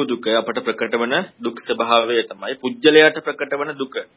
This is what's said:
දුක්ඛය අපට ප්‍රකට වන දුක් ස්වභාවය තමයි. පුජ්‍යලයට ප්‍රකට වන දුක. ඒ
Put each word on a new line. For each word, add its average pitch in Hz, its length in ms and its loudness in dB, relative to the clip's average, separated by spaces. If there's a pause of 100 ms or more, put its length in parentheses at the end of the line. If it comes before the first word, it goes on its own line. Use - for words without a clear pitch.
දුක්ඛය 120 300 -2
අපට 113 280 0
ප්‍රකට 113 360 -4
වන 117 180 0 (220)
දුක් - 220 -8
ස්වභාවය 117 640 0
තමයි. 101 340 -8
පුජ්‍යලයට 151 600 4
ප්‍රකට 143 360 -6
වන 147 200 -4
දුක. 135 220 -8
ඒ 104 100 -8 (120)